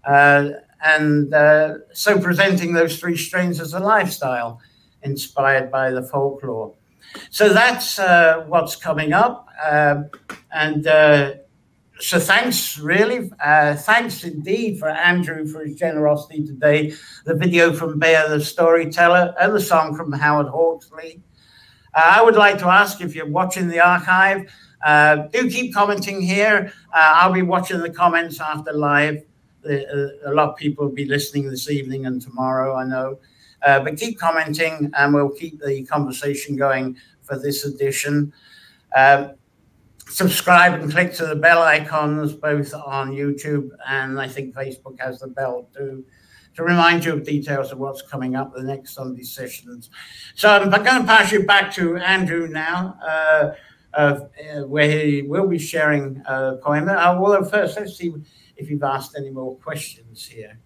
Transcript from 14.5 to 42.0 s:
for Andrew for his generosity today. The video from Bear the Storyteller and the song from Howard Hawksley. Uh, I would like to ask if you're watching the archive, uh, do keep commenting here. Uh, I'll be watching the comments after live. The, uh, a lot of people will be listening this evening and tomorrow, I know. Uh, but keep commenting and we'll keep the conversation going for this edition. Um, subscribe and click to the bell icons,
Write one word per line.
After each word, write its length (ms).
for 100
Andrew 580
for 200
his 100
generosity 680
today. 480
The 80
video 400
from 240
Bear 280
the 160
Storyteller 960
and 140
the 80
song 340
from 180
Howard 360
Hawksley. 720
Uh, 220
I 60
would 140
like 240
to 80
ask 340
if 120
you're 120
watching 420
the 120
archive, 720
uh, 340
do 200
keep 240
commenting 480
here. 500
Uh, 220
I'll 180
be 80
watching 380
the 100
comments 500
after 320
live. 500
The, 240
uh, 60
a 20
lot 180
of 60
people 300
will 80
be 100
listening 460
this 180
evening 380
and 160
tomorrow, 540
I 100
know. 320
Uh, 200
but 180
keep 200
commenting 800
and 160
we'll 160
keep 320
the 240
conversation 720
going 400
for 180
this 280
edition. 640
Um, 380
subscribe 720
and 100
click 240
to 120
the 100
bell 260
icons, 680